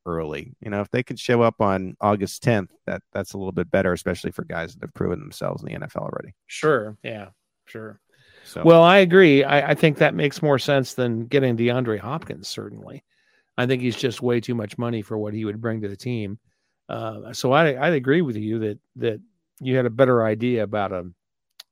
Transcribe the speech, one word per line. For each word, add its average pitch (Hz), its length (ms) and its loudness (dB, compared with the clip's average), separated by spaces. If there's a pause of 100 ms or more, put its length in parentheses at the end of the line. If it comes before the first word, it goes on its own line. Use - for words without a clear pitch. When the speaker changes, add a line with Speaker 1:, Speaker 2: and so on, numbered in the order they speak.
Speaker 1:
early. 82 560 -8
You 110 100 -12
know, 101 80 -4
if 101 120 -6
they 123 120 -2
can 123 140 -12
show 120 240 2
up 117 180 2
on 95 400 -2
August 101 420 0
tenth, 104 300 0 (140)
that, 92 160 -6 (100)
that's 98 220 -8
a 101 40 -10
little 95 140 -8
bit 87 180 -4
better, 95 220 2
especially 90 400 -4
for 87 140 -10
guys 82 300 -10
that - 60 -20
have - 120 -14
proven - 260 -4
themselves 50 420 -10
in - 60 -12
the - 80 -12
N - 80 -10
F - 140 -12
L - 60 -6
already. - 300 -12 (140)
Speaker 2:
Sure. 110 560 -4
Yeah, 104 280 -12 (340)
sure. 110 340 -18 (460)
Speaker 1:
So. - 180 -12
Speaker 2:
Well, 165 180 10
I 175 180 8
agree. 175 440 8
I, 143 280 2
I - 20 4
think 147 240 2
that - 180 2
makes 151 260 -2
more 147 160 4
sense 135 360 0
than 117 320 -2
getting 127 320 2
DeAndre 117 420 0
Hopkins, 123 480 -10
certainly. 104 560 -14 (540)
I 123 100 0
think 127 140 0
he's 123 140 0
just - 260 -4
way 120 200 0
too 123 120 -4
much 107 240 -8
money 117 240 -4
for 110 160 -8
what 104 160 -6
he 110 120 -6
would 104 160 -6
bring 113 200 -4
to 107 60 -6
the 101 80 -10
team. 107 440 -8 (500)
Uh, 113 420 -10
so 123 220 0
I, 143 340 2
I'd 175 60 2
agree 139 280 2
with 131 140 -2
you 107 240 -4
that, 107 200 -4 (180)
that 117 240 -4 (400)
you 127 160 -2
had 127 80 2
a 120 40 0
better 120 360 4
idea 110 380 0
about 101 280 -4
a 90 180 -8 (640)